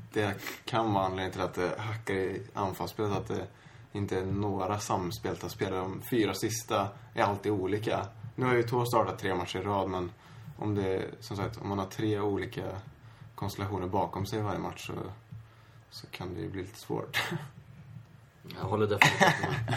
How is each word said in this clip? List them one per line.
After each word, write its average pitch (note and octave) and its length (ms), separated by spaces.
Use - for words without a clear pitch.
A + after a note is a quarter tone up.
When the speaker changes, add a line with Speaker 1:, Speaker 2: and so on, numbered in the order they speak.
Speaker 1:
det G#2 220
kan A2+ 280
vara G2 120
anledningen F#2 280
till F#2 80
att F2+ 140
det F2+ 260
hackar G#2+ 340
i F#2+ 280
anfallsspelet, G2 600
att - 120
det G2 180
inte G2+ 260
är F#2+ 60
några G2 540
samspelta F2+ 680
spelare. F#2+ 320
De F#2+ 300
fyra G#2 240
sista G#2+ 540
är A2+ 80
alltid G2+ 300
olika. G2 540
Nu B2+ 120
har B2+ 80
ju A#2+ 80
två A#2+ 220
startat G#2+ 340
tre F#2+ 160
matcher F#2 240
i F#2 40
rad, G2 280
men F2+ 200
om G#2 160
det, F#2+ 300
som - 160
sagt, G2 240
om G2+ 80
man G2+ 100
har F#2+ 80
tre G#2 340
olika G2 440
konstellationer G2 520
bakom F#2 400
sig A2 120
i G#2+ 40
varje F#2+ 160
match F2 280
så, - 60
så - 160
kan F#2 280
det F#2 60
ju F#2 100
bli F#2+ 120
lite F#2+ 160
svårt. - 500
<laughs> - 40
Speaker 2:
Jag - 80
håller G#2 180
definitivt G#2 560
med. - 340